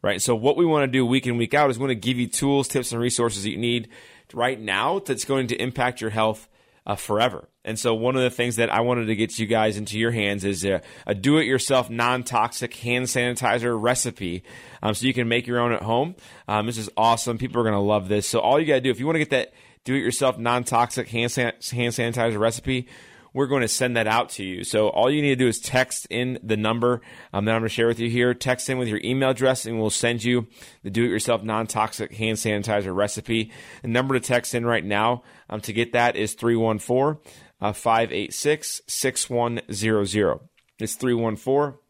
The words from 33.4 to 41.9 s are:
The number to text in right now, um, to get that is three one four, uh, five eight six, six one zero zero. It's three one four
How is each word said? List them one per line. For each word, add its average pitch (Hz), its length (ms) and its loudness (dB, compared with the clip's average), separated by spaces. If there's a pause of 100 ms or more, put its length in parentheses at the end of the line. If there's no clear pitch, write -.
The 120 60 -6
number 131 260 2
to 123 60 2
text 123 340 0
in 117 100 0
right 117 200 2
now, 107 400 0 (260)
um, 107 120 -6
to 113 100 -8
get 117 220 0
that 120 200 4
is 107 200 -4
three 117 200 2
one 113 240 2
four, 139 420 0 (400)
uh, 101 120 -2
five 117 400 2
eight 92 200 -4
six, - 540 -2
six - 420 -2
one 120 320 0 (120)
zero 107 320 2
zero. 95 380 0 (360)
It's 110 160 -6
three 123 200 0
one 113 200 0
four 135 560 0